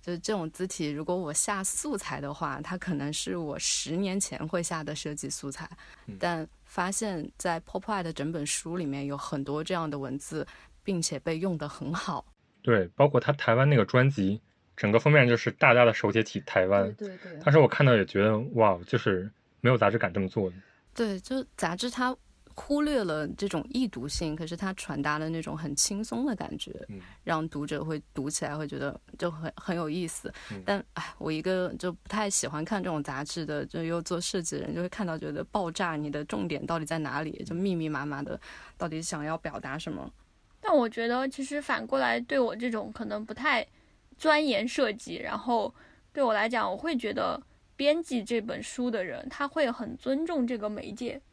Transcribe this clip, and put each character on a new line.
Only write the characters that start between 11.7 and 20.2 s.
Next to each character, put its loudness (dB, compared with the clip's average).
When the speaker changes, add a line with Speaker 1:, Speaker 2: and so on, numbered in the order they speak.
Speaker 1:
好。 -4
Speaker 2:
对， 4
包 8
括 4
他 2
台 4
湾 6
那 8
个 8
专 6
辑， 2
整 2
个 8
封 6
面 10
就 6
是 0
大 8
大 10
的 8
手 2
写 4
体 -2
台 4
湾。 4
Speaker 1:
对， -8
对， -14
对。 -12
Speaker 2:
当 6
时 10
我 10
看 6
到 10
也 6
觉 2
得， 6
哇， 8
就 2
是 2
没 6
有 6
杂 8
志 4
敢 2
这 0